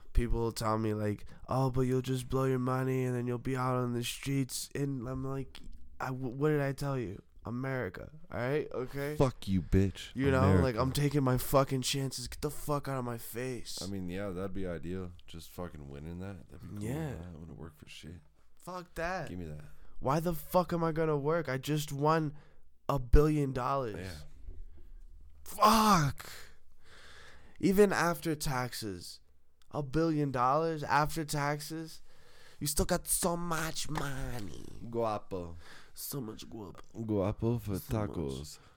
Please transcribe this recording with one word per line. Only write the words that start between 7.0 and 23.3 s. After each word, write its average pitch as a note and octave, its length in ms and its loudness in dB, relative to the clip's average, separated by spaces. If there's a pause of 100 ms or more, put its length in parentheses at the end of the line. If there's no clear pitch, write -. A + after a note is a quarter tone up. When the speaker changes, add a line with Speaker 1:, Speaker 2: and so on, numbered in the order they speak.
Speaker 1:
America, B2 640 -4 (240)
all G2+ 60 -2
right? C3 340 0
Okay? C#3 440 -4
Speaker 2:
Fuck C3+ 300 2
you, F#2+ 140 4
bitch. F#2+ 540 4
Speaker 1:
You C3+ 160 4
know, C3 100 6
like, C3+ 140 8
Speaker 2:
America. B2+ 260 4
Speaker 1:
I'm C3 100 4
taking C#3+ 320 4
my B2+ 140 6
fucking C3+ 460 4
chances. C3 440 -2
Get - 140 -8
the D3+ 80 -2
fuck C#3+ 380 -2
out C3+ 100 -2
of B2 80 -2
my A#2+ 140 -4
face. A#2+ 640 -6
Speaker 2:
I - 20 -4
mean, F#2+ 240 -4
yeah, G2 200 -4
that'd F#2 260 -4
be F#2+ 100 -2
ideal. F2 460 -4 (160)
Just E2 240 -14
fucking D#2 360 -10
winning D2 340 -8
that. G2 160 -10 (120)
That'd D#2+ 220 -14
be G2+ 60 -10 (100)
cool. - 80 -
Speaker 1:
Yeah. D#3 160 -6
Speaker 2:
I E2+ 280 -12
wouldn't D#2+ 200 -14
work E2 180 -14
for - 100 -20
shit. - 280 -14 (500)
Speaker 1:
Fuck F3 300 -10
that. E3 340 -4
Speaker 2:
Give F2+ 80 -8
me F3+ 80 -8
that. D2+ 160 -10 (380)
Speaker 1:
Why C#3 200 2
the E3 140 0
fuck F3 400 2
am E3+ 100 2
I E3 80 2
gonna D#3 260 2
work? D3+ 300 0
I C3 120 -2
just D3 340 -2
won D3+ 400 4 (560)
a C#3 80 2
billion C#3+ 560 8